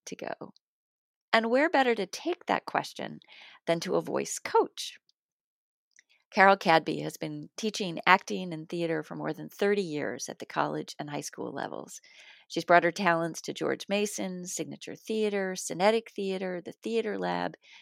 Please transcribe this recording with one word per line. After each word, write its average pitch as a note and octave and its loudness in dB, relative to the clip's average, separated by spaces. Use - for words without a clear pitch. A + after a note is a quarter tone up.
to - -12
go. - -10
And A3+ 4
where C4+ 4
better C4 4
to G3 -2
take - -6
that - 0
question - -4
than E3+ 2
to F3 0
a E3+ 2
voice C#3 -4
coach? - 0
Carol G3 8
Cadby D#3+ 4
has D#3 -6
been D3+ -8
teaching G3+ -4
acting F#3 2
and D#3 -8
theater E3 -2
for D#3+ -12
more D3+ -4
than D#3+ -12
thirty G3+ 2
years C#3+ -4
at - -12
the - -14
college D3+ -2
and D3 -8
high C#3+ -6
school A#2 -8
levels. - -8
She's - -4
brought E3+ 8
her E3+ 2
talents E3+ 0
to - -6
George C#3 -2
Mason, G3 -4
Signature D#3+ -8
Theater, G3+ -2
Cinetic G3+ 0
Theater, F#3 -4
the - -10
Theater A3 -2
Lab, F3+ -2